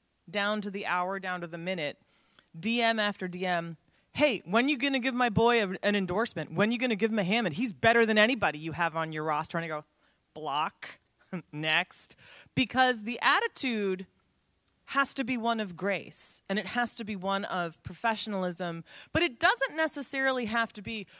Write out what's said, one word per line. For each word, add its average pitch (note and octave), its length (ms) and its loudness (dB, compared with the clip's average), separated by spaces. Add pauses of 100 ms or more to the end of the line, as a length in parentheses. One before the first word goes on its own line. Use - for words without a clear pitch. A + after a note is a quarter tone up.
(320)
down G#3 300 0
to G3+ 100 -6
the G3 140 -6
hour, F3+ 340 0
down F#3 220 -6
to E3+ 60 -8
the E3 100 -10
minute, E3 400 -4 (600)
D A3+ 240 0
M A3+ 180 2
after G3+ 280 0
D F3+ 180 -6
M, E3+ 300 -2 (380)
"Hey, C4 320 2
when A#3 240 4
you D4 80 2
gonna C4+ 220 2
give A#3+ 140 0
my B3 140 2
boy A#3 340 6
a, F#3+ 120 0 (100)
an G#3 140 4
endorsement? F3+ 560 -2
When G3+ 180 4
you A#3+ 60 0
gonna A#3 180 0
give G#3+ 160 2
him A3 80 0
a G3 60 4
Hammond? F#3+ 300 2
He's G#3+ 180 -2
better A#3 320 6
than G#3+ 120 4
anybody G#3 420 4
you D#3+ 120 -6
have D#3+ 240 -2
on D#3+ 160 -2
your D#3 140 -6
roster." D#3 320 -2
And E3 80 -2
I - 20 -6
go, D3+ 160 -6 (500)
"Block, D3+ 680 -4 (260)
<laughs> - 260 -10
next." D#3 640 -2 (400)
Because B3+ 480 2
the A#3 180 -6
attitude A3+ 840 0 (840)
has C#4 260 0
to C#4 100 -2
be B3 140 -2
one A3+ 220 0
of F#3 180 -6
grace, F3 720 -4
and G3 100 0
it G3 80 -4
has - 280 -2
to A#3 100 -8
be G#3 100 -6
one G3 300 -2
of E3+ 380 -4
professionalism, F3+ 1000 -4 (300)
but E4 100 2
it B3+ 160 -2
doesn't F#4+ 360 2
necessarily C4+ 720 0
have A3+ 280 0
to G#3 80 -14
be, G#3+ 260 -8 (120)